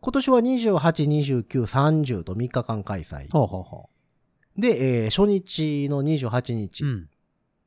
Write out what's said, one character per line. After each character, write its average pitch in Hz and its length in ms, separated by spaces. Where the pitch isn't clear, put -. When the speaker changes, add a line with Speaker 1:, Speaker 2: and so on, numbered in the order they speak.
Speaker 1:
今 254 120
年 269 160
は 247 120
二 254 180
十 214 180
八、 156 300
二 151 160
十 131 200
九、 123 240
三 151 360
十 113 200
と 92 120
三 123 140
日 123 140
間 107 200
開 95 180
催。 69 340
Speaker 2:
は 156 40
あ - 20
は 107 100
あ 95 240
は - 100
あ。 - 40
Speaker 1:
で、 131 500
え - 20
ー、 - 20
初 190 180
日 156 640
の 143 140
二 151 160
十 131 100
八 123 260
日 107 280